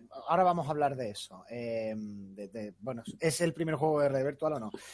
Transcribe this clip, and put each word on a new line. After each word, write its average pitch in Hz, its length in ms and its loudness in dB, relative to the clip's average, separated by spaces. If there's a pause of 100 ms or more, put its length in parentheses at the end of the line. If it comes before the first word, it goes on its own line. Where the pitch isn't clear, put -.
(280)
ahora 180 160 6
vamos 170 240 4
a - 20 0
hablar 143 240 2
de 123 160 -4
eso. 92 380 -12
Eh, 113 480 -4
de, 101 520 -8
de, 104 300 -10
bueno, 117 240 -8 (160)
¿es 160 220 2
el 170 140 2
primer 160 220 0
juego 151 240 4
de 143 100 6
realidad 135 200 2
virtual 156 220 0
o 139 80 -2
no? 107 100 -6 (240)